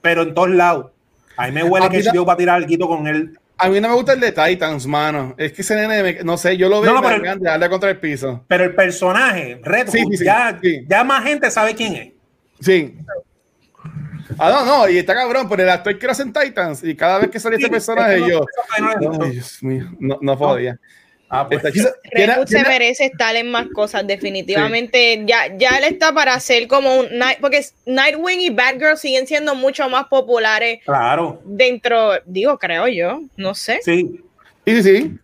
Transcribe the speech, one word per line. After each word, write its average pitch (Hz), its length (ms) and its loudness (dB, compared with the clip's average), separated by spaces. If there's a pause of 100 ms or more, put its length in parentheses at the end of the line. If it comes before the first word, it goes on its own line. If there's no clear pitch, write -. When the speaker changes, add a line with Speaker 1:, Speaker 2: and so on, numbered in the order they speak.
Speaker 1:
pero 165 200 2
en 160 120 -4
todos 180 160 2
lados. 175 420 2 (440)
A 123 100 -4
mí 127 60 -6
me 156 120 -4
huele 185 220 4
Speaker 2:
A - 20 2
Speaker 1:
que 185 100 0
Speaker 2:
mí 202 60 0
ta- 226 60 2
Speaker 1:
H 175 80 2
B - 20 2
O 175 60 0
va 175 80 4
a - 20 -2
tirar 175 200 2
alguito 170 300 0
con 160 200 -4
él. 156 320 -6 (180)
Speaker 2:
A 185 120 0
mí 196 120 2
no 226 80 -2
me 240 60 2
gusta 254 200 2
el 254 60 -4
de 226 120 0
Titans, 156 540 -2
mano. 147 520 -2
Es 151 140 -4
que 196 100 -12
ese 214 140 -2
nene, 214 260 0
me, 180 100 0 (120)
no 170 120 -2
sé, 180 200 0
yo 180 120 2
lo 208 120 4
veo 226 120 4
Speaker 1:
No, 254 60 4
Speaker 2:
y 262 40 2
me 254 60 2
Speaker 1:
pero 233 100 2
Speaker 2:
dan - 60 -4
ganas 190 180 -6
de 175 80 0
darle 170 200 0
contra 190 200 0
el 185 80 -4
piso. 131 500 -6
Speaker 1:
Pero 180 160 2
el 180 100 -2
personaje, 180 880 0
Redwood, 208 300 -2
Speaker 2:
Sí, 220 180 2
sí, 202 80 -2
sí, 175 60 -2
Speaker 1:
ya, 214 360 2
Speaker 2:
sí. 160 280 -2
Speaker 1:
ya 202 160 4
más 262 200 0
gente 285 260 0
sabe 220 240 0
quién 220 200 -6
es. 113 140 -12 (520)
Speaker 2:
Sí. 156 360 0 (1400)
Ah, 160 120 4
no, 269 140 4
no, 247 240 4
y 180 100 4
está 185 160 0
cabrón, 247 340 0
pero 185 140 0
el 185 60 4
actor 185 300 0
que 247 80 -6
lo 262 60 0
hace 269 100 -4
en 262 100 -6
Titans, 190 500 -2
y 160 140 -6
cada 180 240 2
vez 196 100 2
que 226 80 -10
salía 226 200 -2
ese 233 80 0
Speaker 1:
Sí, 226 60 0
Speaker 2:
personaje, 226 440 2
Speaker 1:
es 175 80 2
que 175 40 2
no, - 0 -
Speaker 2:
yo, 170 120 2
Speaker 1:
eso 214 420 -4
no 220 60 0
lo 220 40 -2
he 220 60 -4 (120)
visto. 156 140 -4
Speaker 2:
"Ay, 139 80 -2
Dios - 300 -12
mío, 131 220 -6 (160)
no, 135 200 -4
no 139 120 0
Speaker 1:
No. 131 60 -2
Speaker 2:
podía". 123 400 -2 (500)
Speaker 1:
Ah, 139 180 -4
pues. 147 120 0
Speaker 2:
Está 151 120 -2
hechizo. 208 180 0 (220)
¿Tiene, 196 220 2
Speaker 3:
Redwood 254 140 2
se 208 80 0
Speaker 2:
tiene? 277 140 4
Speaker 3:
merece 254 380 2
estar 240 280 -2
en 233 160 -4
más 240 240 -2
cosas, 208 320 -2
definitivamente. 208 1120 0
Speaker 2:
Sí. 214 80 -8
Speaker 3:
Ya, 202 300 0
ya 254 220 2
él 277 60 0
está 320 280 2
para 269 260 2
ser 240 300 0
como 269 280 2
un 254 100 2 (120)
Night-, 254 220 0
porque 277 240 0 (220)
Nightwing 302 540 0
y 349 100 0
Batgirl 262 460 0
siguen 262 300 -2
siendo 294 280 -2
mucho 269 340 -2
más 254 180 0
populares 233 800 0
Speaker 1:
Claro. 139 600 0
Speaker 3:
dentro, 226 680 2 (120)
digo, 196 340 -2
creo 175 300 -2
yo, 190 320 -2 (160)
no 196 180 -6
sé. - 280 -4
Speaker 1:
Sí. 175 380 0 (440)
Speaker 2:
Sí, 226 180 4
sí, - 0 -
sí. 208 420 4